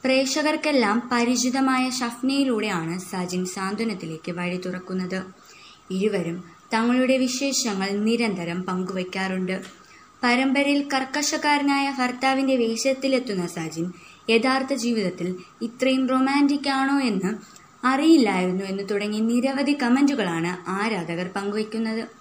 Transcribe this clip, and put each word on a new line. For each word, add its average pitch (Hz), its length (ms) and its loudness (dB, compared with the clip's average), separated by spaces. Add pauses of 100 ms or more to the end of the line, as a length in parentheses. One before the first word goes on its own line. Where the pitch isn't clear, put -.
പ്രേക്ഷകർക്കെല്ലാം 269 1000 2
പരിചിതമായ 254 840 2
ഷഫ്നയിലൂടെയാണ് 233 1080 0
സജിൻ 180 460 -4
സാന്ത്വനത്തിലേക്ക് 190 880 -6
വഴി 180 260 -4
തുറക്കുന്നത്. 185 600 -6 (760)
ഇരുവരും 190 460 0 (320)
തങ്ങളുടെ 247 480 2
വിശേഷങ്ങൾ 247 800 -2
നിരന്തരം 208 680 0
പങ്കുവയ്ക്കാറുണ്ട്. 185 920 -4 (640)
പരമ്പരയിൽ 269 680 2
കർക്കശക്കാരനായ 285 1000 0
ഭർത്താവിന്റെ 262 640 0
വേഷത്തിലെത്തുന്ന 247 920 0
സജിൻ 165 400 -6 (420)
യഥാർത്ഥ 262 440 2
ജീവിതത്തിൽ 220 560 -2 (320)
ഇത്രയും 262 480 0
romantic 277 600 2
ആണോ 269 300 2
എന്ന് 202 340 0 (500)
അറിയില്ലായിരുന്നു 226 840 4
എന്ന് 196 180 -4
തുടങ്ങി 208 360 -2
നിരവധി 254 540 2
കമന്റുകളാണ് 226 960 0
ആരാധകർ 185 580 -4
പങ്കുവയ്ക്കുന്നത്. 214 760 -4 (180)